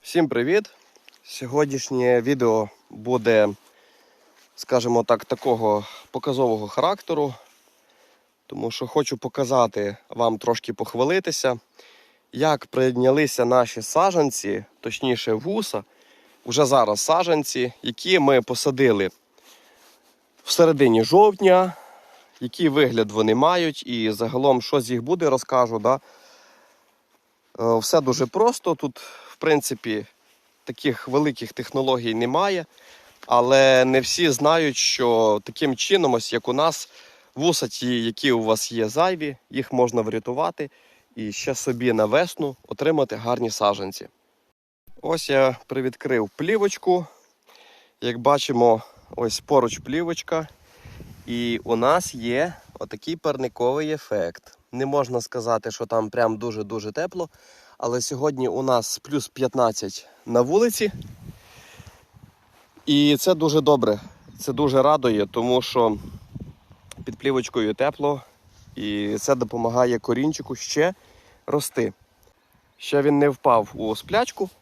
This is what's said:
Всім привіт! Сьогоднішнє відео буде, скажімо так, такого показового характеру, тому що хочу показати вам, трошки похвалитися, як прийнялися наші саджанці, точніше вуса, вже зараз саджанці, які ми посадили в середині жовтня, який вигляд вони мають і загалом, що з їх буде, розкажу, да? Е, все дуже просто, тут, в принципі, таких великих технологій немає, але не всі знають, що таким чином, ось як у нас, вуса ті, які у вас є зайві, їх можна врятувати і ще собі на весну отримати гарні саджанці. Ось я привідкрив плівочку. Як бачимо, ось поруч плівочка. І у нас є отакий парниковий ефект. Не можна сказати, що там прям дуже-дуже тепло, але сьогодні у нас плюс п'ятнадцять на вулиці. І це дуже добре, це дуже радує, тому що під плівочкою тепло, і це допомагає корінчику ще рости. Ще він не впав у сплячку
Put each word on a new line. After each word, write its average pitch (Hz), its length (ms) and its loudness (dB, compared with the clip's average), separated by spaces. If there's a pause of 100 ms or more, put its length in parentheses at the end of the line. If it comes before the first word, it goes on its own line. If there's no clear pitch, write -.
(120)
Всім 170 160 2
привіт! 139 420 0 (540)
Сьогоднішнє 127 960 0
відео 113 480 0 (220)
буде, 110 580 2 (1080)
скажімо 120 460 0
так, 110 220 0
такого 110 600 0 (260)
показового 120 580 -2
характеру, 151 680 -2 (1120)
тому - 240 -8
що 127 160 -8
хочу 139 300 -2
показати 117 800 0 (120)
вам, 113 300 -2
трошки 117 340 -4
похвалитися, 131 840 -2 (760)
як 143 340 0
прийнялися 131 760 2
наші 120 380 2
саджанці, 143 840 0 (160)
точніше 120 520 -2
вуса, 143 520 -4 (640)
вже 123 200 2
зараз 117 340 2
саджанці, 156 720 0 (100)
які 175 360 0
ми 139 240 6
посадили 120 680 2 (1300)
в - 80 -6
середині 139 520 4
жовтня, 185 680 6 (680)
який 143 280 -2
вигляд 120 420 2
вони 107 240 2
мають 160 520 0
і 113 260 -2
загалом, 123 500 0
що - 180 0
з 113 100 -10
їх 120 120 -2
буде, 160 280 0
розкажу, 123 480 0
да? 123 220 0 (1600)
Е, 113 180 2
все 151 220 2
дуже 131 260 0
просто, 196 480 0
тут, 143 240 -8 (300)
в - 80 -20
принципі, 120 680 -2 (580)
таких 127 440 -6
великих 135 440 -2
технологій 127 640 -2
немає, 160 520 0 (600)
але 131 580 6
не 131 160 4
всі 165 300 0
знають, 147 460 2
що 113 680 2
таким 139 320 -2
чином, 165 380 0
ось 113 180 -4
як 117 160 -4
у 127 40 -2
нас, 151 360 -2 (460)
вуса 143 340 0
ті, 123 360 -4
які 117 280 -2
у 117 100 2
вас 110 300 -2
є 113 160 -2
зайві, 151 480 -2 (140)
їх 131 220 -6
можна 120 300 0
врятувати 123 680 -6 (460)
і 107 160 -8
ще 135 220 -6
собі 123 380 -2
на 110 120 2
весну 143 520 -2 (120)
отримати 143 480 -2
гарні 117 340 -2
саджанці. 101 580 -4 (960)
Ось 160 280 -4
я 135 260 4 (100)
привідкрив 127 720 -2
плівочку. 185 720 0 (920)
Як 117 180 -4
бачимо, 120 640 4 (340)
ось 113 240 -4
поруч 127 380 2
плівочка. 160 680 -6 (800)
І 120 380 -4
у 117 120 0
нас 143 380 0
є 127 400 -4 (240)
отакий 110 380 -10
парниковий 139 760 -2
ефект. 104 680 -6 (160)
Не 131 120 -4
можна 131 340 -2
сказати, 113 500 -4
що 113 160 -10
там 110 240 -2
прям 113 260 -2
дуже-дуже 107 560 -8
тепло, 175 360 -8 (500)
але 123 220 -4
сьогодні 131 480 -4
у 110 140 -2
нас 123 360 0
плюс 139 300 -6
п'ятнадцять 120 800 -2 (200)
на 120 140 2
вулиці. 202 520 0 (1900)
І 147 300 4
це 185 180 0
дуже 156 260 2
добре, 120 400 2 (380)
це - 140 -6
дуже 135 300 2
радує, 127 440 2
тому 123 360 0
що 113 340 0 (1080)
під 113 140 -12
плівочкою 123 560 -2
тепло, 143 480 -2 (520)
і 104 440 -4
це - 160 0
допомагає 120 640 0
корінчику 131 580 -4
ще 165 380 -2 (520)
рости. 123 460 -4 (840)
Ще - 260 -2
він 143 160 2
не 143 100 4
впав 123 460 2
у 110 220 -4
сплячку 202 540 -4 (120)